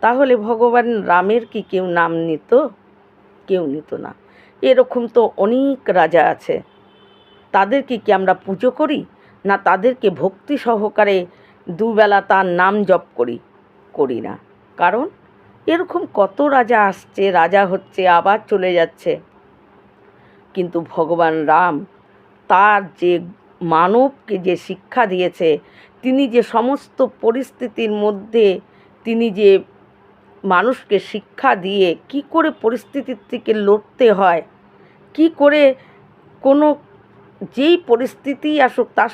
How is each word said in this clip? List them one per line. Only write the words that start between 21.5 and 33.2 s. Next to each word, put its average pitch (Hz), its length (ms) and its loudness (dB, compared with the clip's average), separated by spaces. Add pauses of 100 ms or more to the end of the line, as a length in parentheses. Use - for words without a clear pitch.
তার 202 320 4 (160)
যে 175 140 0 (640)
মানবকে 220 640 0 (120)
যে 180 80 0 (120)
শিক্ষা 208 380 -6
দিয়েছে, 180 440 -2 (540)
তিনি 262 240 0
যে 233 140 0 (120)
সমস্ত 247 440 -4 (240)
পরিস্থিতির 226 720 -4 (100)
মধ্যে 214 420 0 (600)
তিনি 233 220 -2 (120)
যে 202 100 6 (960)
মানুষকে 196 540 0 (140)
শিক্ষা 240 440 -4
দিয়ে 190 320 -2 (200)
কি 277 120 -8 (100)
করে 320 200 0 (120)
পরিস্থিতির 240 580 -6 (100)